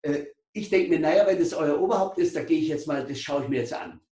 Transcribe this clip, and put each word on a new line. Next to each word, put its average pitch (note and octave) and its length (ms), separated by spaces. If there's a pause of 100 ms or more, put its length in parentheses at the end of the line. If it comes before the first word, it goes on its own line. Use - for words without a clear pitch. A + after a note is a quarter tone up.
Äh, D3 220 (300)
ich - 140
denk F#3 200
mir, D#3+ 100
„Naja, E3+ 260
wenn F#3 160
es - 120
euer D3 280
Oberhaupt F#3+ 380
ist, E3+ 160
da D3+ 80
gehe D#3+ 160
ich D#3 80
jetzt D3 200
mal, C#3 160
das C3+ 160
schaue C#3+ 240
ich A2+ 60
mir B2 120
jetzt A2+ 120
an.“ - 260 (140)